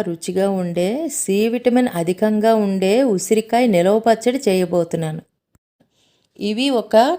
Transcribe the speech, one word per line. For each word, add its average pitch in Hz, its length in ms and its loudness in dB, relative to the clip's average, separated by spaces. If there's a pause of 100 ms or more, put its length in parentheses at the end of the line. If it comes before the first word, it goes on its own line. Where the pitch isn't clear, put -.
రుచిగా 185 500 -4
ఉండే, 180 360 -2 (220)
సి - 260 -4 (140)
విటమిన్ 247 440 0
అధికంగా 214 640 0
ఉండే 196 360 0 (120)
ఉసిరికాయ 220 640 0
నిలవ 196 320 4
పచ్చడి 233 400 0
చేయబోతున్నాను. 170 840 -2 (1160)
ఇవి 214 320 -2
ఒక 214 240 0 (240)